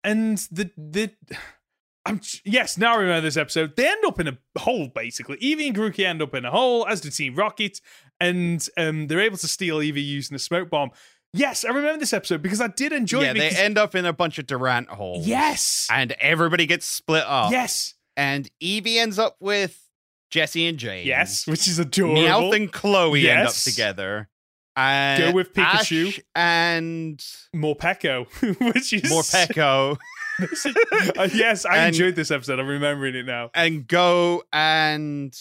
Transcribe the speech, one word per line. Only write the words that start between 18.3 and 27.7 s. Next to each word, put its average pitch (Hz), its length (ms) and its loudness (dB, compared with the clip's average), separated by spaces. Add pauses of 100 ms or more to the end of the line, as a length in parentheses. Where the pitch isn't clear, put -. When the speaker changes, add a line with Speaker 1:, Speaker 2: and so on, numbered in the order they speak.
Speaker 2:
Eevee 208 360 -2
ends 226 220 2
up 220 200 0
with 196 420 -2 (500)
Jesse 165 360 0
and 165 100 -2
James. 98 300 -8
Speaker 1:
Yes, 156 400 0
which 165 220 0
is 165 100 0
adorable. 160 440 2
Speaker 2:
Meowth 190 340 4
and 208 160 -2
Chloe 170 580 4
end 165 100 4
up - 80 4
Speaker 1:
Yes. - 160 -2
Speaker 2:
together. 104 640 -2 (480)
And 139 460 2
Speaker 1:
Go 170 100 2
with 180 220 0
Pikachu. 185 540 2
Speaker 2:
Ash - 120 -8 (140)
and 165 840 0 (360)
Speaker 1:
Morpeko, 151 720 -2 (340)